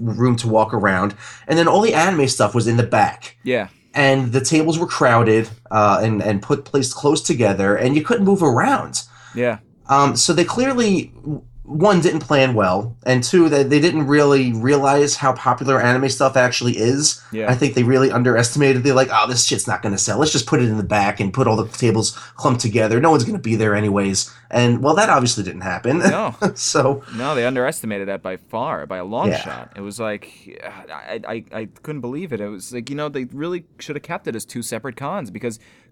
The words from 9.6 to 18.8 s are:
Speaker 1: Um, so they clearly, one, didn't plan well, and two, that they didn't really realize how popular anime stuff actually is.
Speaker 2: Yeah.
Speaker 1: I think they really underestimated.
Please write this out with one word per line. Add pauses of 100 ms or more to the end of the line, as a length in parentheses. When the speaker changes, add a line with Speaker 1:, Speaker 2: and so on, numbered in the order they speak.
Speaker 1:
Um,
so
they
clearly, (520)
one,
didn't
plan
well,
and
two,
that
they
didn't
really
realize
how
popular
anime
stuff
actually
is. (100)
Speaker 2:
Yeah.
Speaker 1:
I
think
they
really
underestimated.